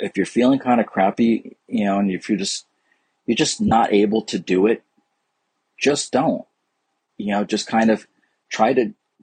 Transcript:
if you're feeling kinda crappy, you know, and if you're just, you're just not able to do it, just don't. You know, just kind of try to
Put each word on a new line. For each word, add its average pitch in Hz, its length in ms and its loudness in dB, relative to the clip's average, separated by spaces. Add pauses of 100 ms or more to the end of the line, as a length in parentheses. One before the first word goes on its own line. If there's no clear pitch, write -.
if - 160 -8
you're 98 80 2
feeling 127 340 2
kinda 120 260 0
crappy, 107 800 0
you 107 180 -4
know, 98 140 0
and 101 120 0
if 90 200 -6
you're 104 80 0
just, - 260 -6 (600)
you're 117 100 0
just - 240 -2
not 110 320 2
able 104 300 2
to - 160 -6
do 92 280 0
it, 110 160 0 (960)
just - 340 -2
don't. 139 320 -2 (760)
You 104 140 -6
know, 101 120 -2
just 104 220 -4
kind 113 240 2
of 107 160 0 (420)
try 113 240 0
to 120 220 0 (280)